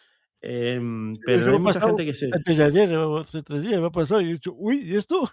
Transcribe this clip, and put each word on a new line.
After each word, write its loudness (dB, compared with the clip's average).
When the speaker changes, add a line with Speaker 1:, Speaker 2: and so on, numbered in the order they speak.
Speaker 1:
Em, -6
Speaker 2:
Pero 4
Speaker 1:
pero 6
Speaker 2:
eso 2
Speaker 1:
no 6
Speaker 2:
me 6
Speaker 1:
hay 2
Speaker 2:
ha 2
Speaker 1:
mucha 0
Speaker 2:
pasado -
Speaker 1:
gente 2
que -4
se -4
Speaker 2:
antes 0
de 6
ayer 4
o 0
hace -10
tres -6
días, -2
me 0
ha -2
pasado 0
y 0
he -2
dicho, -8
"Uy, -2
¿y -4
esto?". 0